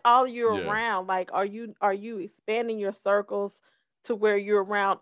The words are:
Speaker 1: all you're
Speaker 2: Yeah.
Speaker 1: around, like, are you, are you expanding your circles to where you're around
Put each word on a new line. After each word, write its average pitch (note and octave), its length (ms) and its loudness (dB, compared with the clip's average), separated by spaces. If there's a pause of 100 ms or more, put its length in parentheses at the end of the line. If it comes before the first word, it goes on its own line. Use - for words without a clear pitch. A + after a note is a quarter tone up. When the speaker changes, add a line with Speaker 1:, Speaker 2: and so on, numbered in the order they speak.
Speaker 1:
all B3+ 220 6
you're A#3 320 0
Speaker 2:
Yeah. F3 120 -4
Speaker 1:
around, G#3+ 360 -2
like, F#3 260 -2
are G3 120 0
you, G#3+ 360 -10
are G3 140 2
you G#3+ 240 -8
expanding A3 600 -4
your G3+ 140 -2
circles G3+ 680 -2 (440)
to A#3+ 100 -2
where G#3 240 2
you're G3+ 260 2
around G3 380 0